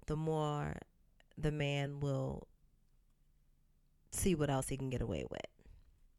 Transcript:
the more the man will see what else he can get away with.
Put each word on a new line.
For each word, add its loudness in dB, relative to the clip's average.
the 0
more 0
the 2
man 0
will -2
see 4
what 4
else 2
he -2
can -2
get 0
away 0
with. -6